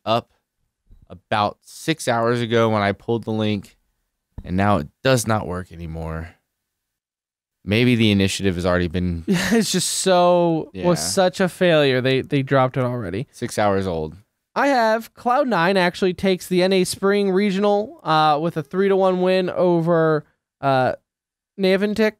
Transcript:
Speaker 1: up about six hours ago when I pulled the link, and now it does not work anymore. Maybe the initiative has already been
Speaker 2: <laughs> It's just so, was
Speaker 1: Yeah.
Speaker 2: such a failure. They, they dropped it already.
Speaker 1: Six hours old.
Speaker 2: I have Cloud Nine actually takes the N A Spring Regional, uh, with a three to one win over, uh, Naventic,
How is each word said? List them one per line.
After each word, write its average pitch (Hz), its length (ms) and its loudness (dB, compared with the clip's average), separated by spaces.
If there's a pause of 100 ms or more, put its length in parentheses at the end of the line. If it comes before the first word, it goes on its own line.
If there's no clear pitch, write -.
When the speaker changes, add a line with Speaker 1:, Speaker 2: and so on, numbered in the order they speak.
Speaker 1:
up 113 280 -2 (760)
about 104 540 -4
six - 440 -6
hours 120 340 0
ago 113 280 2
when 107 140 0
I 101 100 0
pulled 113 320 -4
the 110 80 -6
link, 107 440 -4 (680)
and 87 120 -4
now 101 200 2
it 73 120 -4 (140)
does 131 240 2
not 110 200 -2
work 87 260 -10
anymore. 82 640 -10 (1300)
Maybe 120 300 2
the 110 160 4
initiative 98 440 0
has 87 100 -4
already 90 240 0
been 87 360 -4
Speaker 2:
<laughs> - 40 -14
It's 196 440 0
just 180 160 -2
so, 175 840 2
was 185 120 -8
Speaker 1:
Yeah. 175 100 2
Speaker 2:
such 185 460 0
a 185 80 2
failure. 151 520 2
They, 131 220 0
they 139 200 -2
dropped 135 340 0
it 127 80 0
already. 117 480 -6
Speaker 1:
Six - 260 -10
hours 98 280 2
old. 80 300 -4 (380)
Speaker 2:
I 262 140 0
have 226 460 0
Cloud 254 320 0
Nine 190 300 2
actually 180 380 0
takes 190 340 -2
the 180 140 2
N 185 100 2
A 185 120 2
Spring 196 460 0
Regional, 208 720 0
uh, 156 380 2
with 165 160 -4
a 156 60 -6
three 190 260 -2
to 196 80 2
one 185 240 2
win 185 300 2
over, 165 760 2 (360)
uh, 131 340 0 (600)
Naventic, 202 640 0